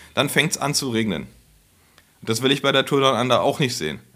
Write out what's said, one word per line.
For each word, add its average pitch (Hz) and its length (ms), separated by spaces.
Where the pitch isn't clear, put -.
dann 139 160
fängt's 151 260
an 143 160
zu 135 180
regnen. 104 360
Das 113 200
will 135 100
ich 139 100
bei 139 100
der 135 140
Tour 143 140
Down 135 200
Under 120 220
auch 135 160
nicht 127 180
sehen 76 220